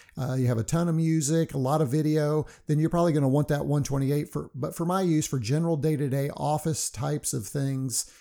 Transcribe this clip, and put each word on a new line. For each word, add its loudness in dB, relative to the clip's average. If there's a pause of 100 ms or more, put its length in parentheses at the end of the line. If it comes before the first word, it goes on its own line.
(180)
uh, -2
you 2
have 2
a 0
ton 0
of 2
music, 2
a -6
lot 2
of 2
video, 2 (220)
then 2
you're 2
probably 4
gonna 2
want 2
that 0
one 0
twenty-eight 0
for, -8
but -6
for -2
my 0
use, 2
for -2
general 0
day-to-day 0
office -2
types -4
of -6
things -4